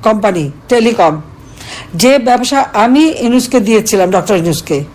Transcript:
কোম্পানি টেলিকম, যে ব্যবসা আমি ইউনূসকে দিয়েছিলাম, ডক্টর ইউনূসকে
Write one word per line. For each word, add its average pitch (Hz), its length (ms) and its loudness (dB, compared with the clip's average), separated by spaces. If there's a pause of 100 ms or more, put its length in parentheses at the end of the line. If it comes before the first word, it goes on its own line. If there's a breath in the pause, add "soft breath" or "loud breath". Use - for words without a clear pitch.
কোম্পানি 196 480 0 (180)
টেলিকম, 220 520 2 (720 loud breath)
যে 247 240 2
ব্যবসা 247 540 0
আমি 254 480 2
ইউনূসকে 247 400 0
দিয়েছিলাম, 202 500 0
ডক্টর 196 260 0
ইউনূসকে 160 480 -4 (100)